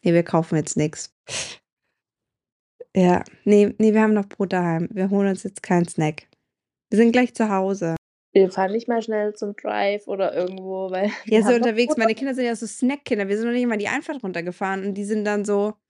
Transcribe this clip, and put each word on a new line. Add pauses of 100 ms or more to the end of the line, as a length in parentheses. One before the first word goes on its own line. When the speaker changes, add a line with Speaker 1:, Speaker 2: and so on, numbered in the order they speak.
Speaker 1:
Nee,
wir
kaufen
jetzt
nix.“ (1800)
Ja, (220)
nee,
nee,
wir
haben
noch
Brot
daheim.
Wir
holen
uns
jetzt
keinen
Snack. (640)
Wir
sind
gleich
zu
Hause. (360)
Speaker 2:
Wir
fahren
nicht
mal
schnell
zum
Drive
oder
irgendwo,
weil
<laughs>
wir
Speaker 1:
Ja,
so
Speaker 2:
haben
noch
Speaker 1:
unterwegs.
Speaker 2:
Brot
Speaker 1:
Meine
Speaker 2:
daheim.
Speaker 1:
Kinder
sind
ja
so
Snackkinder.
Wir
sind
noch
nicht
mal
die
Einfahrt
runtergefahren
und
die
sind
dann
so (160)